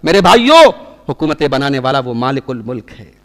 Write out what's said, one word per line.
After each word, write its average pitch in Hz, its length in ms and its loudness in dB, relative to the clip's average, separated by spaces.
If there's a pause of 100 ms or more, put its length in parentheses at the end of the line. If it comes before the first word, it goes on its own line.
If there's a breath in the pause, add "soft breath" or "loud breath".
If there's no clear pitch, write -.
मेरे 175 160 0
भाइयों, 240 520 4 (360)
हुकूमतें 147 420 -4
बनाने 139 280 -2
वाला 131 220 -2
वो 123 140 -8
मालिकुल 127 520 -6
मुल्क 120 240 -12
है। - 220 -20 (120)